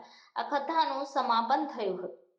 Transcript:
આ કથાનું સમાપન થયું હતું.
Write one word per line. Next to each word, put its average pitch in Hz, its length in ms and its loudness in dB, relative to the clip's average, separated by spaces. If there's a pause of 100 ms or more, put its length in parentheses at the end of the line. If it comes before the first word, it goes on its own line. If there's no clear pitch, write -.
(360)
આ - 80 -2
કથાનું 285 640 0
સમાપન 247 720 2
થયું 190 220 -2
હતું. - 180 -10 (220)